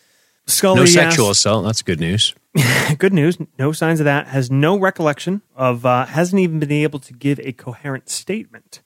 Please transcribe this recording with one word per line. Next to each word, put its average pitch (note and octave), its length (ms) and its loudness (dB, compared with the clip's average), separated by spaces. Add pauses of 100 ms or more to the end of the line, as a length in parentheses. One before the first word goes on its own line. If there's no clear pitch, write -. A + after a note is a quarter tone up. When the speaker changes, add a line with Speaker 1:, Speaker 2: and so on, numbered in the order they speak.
(480)
Speaker 1:
Scully F#3+ 340 2
Speaker 2:
No F3+ 40 8
sexual E3 440 4
Speaker 1:
asks G2 100 0
Speaker 2:
assault. G#2 260 0
That's A2 160 -4
good E2+ 180 -4
news. F2 340 -2 (220)
Speaker 1:
<laughs> C3+ 420 0
Good G3 160 2
news. E3+ 240 2 (200)
No C3+ 140 -2
signs D#3+ 300 0
of D3 40 0
that. D3 220 0
Has C3 240 -4
no D3 260 2
recollection F#3+ 640 -2 (140)
of, B2 300 -2
uh, B2+ 220 2
hasn't F3 340 0
even D#3+ 180 -2
been D3 120 -4
able D3 280 -2
to - 140 -20
give C#3 260 -4
a C3+ 140 -10
coherent C3+ 560 -12
statement. - 760 -12